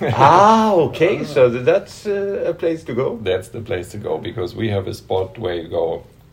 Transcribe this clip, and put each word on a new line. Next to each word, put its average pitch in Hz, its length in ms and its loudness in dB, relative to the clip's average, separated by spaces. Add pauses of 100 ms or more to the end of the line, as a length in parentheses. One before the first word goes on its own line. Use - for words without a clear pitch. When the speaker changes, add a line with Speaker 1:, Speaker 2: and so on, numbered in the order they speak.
Speaker 1:
<laughs> - 20 -
Speaker 2:
Ah, 196 720 6
okay. 170 500 2
So 139 260 4
th-, 127 140 -4
that's, 185 420 -2
uh, 196 400 -4
a 170 80 -2
place 165 300 -4
to 131 100 -10
go. 135 280 -4
Speaker 1:
That's 92 260 -4
the - 140 -14
place 90 300 -8
to - 60 -12
go, 80 200 -6
because - 360 -8
we 107 140 -4
have 98 180 -2
a 95 80 -8
spot 95 440 -6
where 92 160 -4
you 85 140 -8
go 85 360 -4 (280)